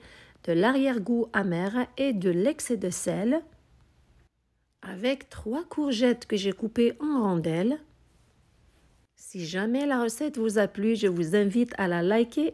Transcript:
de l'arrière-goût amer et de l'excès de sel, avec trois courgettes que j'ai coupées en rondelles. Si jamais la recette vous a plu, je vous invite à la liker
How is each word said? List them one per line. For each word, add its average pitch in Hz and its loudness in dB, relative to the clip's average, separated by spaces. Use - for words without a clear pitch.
de 170 -2
l'arrière-goût 233 2
amer 196 0
et 269 0
de 185 0
l'excès 226 0
de 185 -4
sel, 202 -2
avec 214 -4
trois 262 -6
courgettes 247 0
que 214 -2
j'ai 196 -2
coupées 233 0
en 294 0
rondelles. 180 0
Si - -10
jamais 220 -2
la 254 2
recette 285 -4
vous 220 0
a 202 4
plu, 214 0
je 208 2
vous 170 0
invite 208 2
à 196 0
la 175 0
liker 233 2